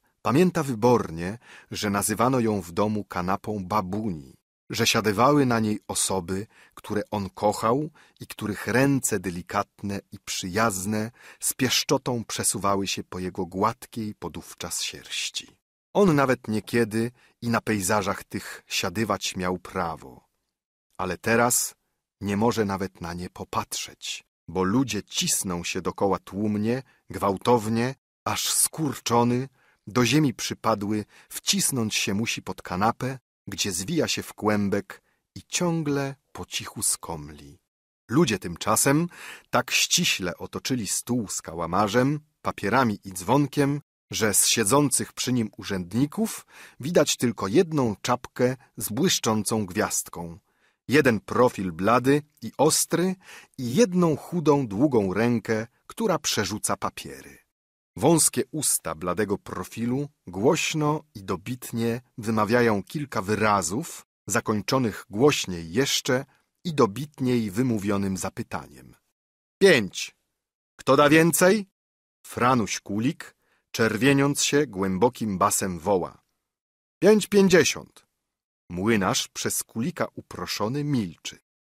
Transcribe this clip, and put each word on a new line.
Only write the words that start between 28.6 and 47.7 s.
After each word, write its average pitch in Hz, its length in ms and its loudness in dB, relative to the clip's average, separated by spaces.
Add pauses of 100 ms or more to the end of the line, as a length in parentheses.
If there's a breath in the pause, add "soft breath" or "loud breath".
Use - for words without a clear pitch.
do 113 180 2
ziemi 135 280 2
przypadły, 107 720 -2 (240 soft breath)
wcisnąć 127 680 -2
się - 180 -2
musi 110 280 -2
pod - 200 -12
kanapę, 117 580 -2 (280)
gdzie - 240 -4
zwija 107 360 -2
się - 160 -4
w - 100 -14
kłębek 101 680 -2 (340)
i 98 80 -14
ciągle 147 720 -2 (160)
po 90 140 -12
cichu - 380 -10
skomli. 73 760 -8 (500)
Ludzie 117 300 2
tymczasem 110 680 2 (420 loud breath)
tak - 220 0
ściśle - 640 0
otoczyli 120 500 -4
stół 120 400 -4
z - 140 -8
kałamarzem, 101 800 0 (220)
papierami 104 640 0
i 98 100 -14
dzwonkiem, 139 680 0 (300)
że 104 220 0
z - 140 4
siedzących 120 680 2
przy - 200 -2
nim 113 240 0
urzędników 107 880 -4 (340 loud breath)
widać 139 380 2
tylko 117 300 -2
jedną 139 540 2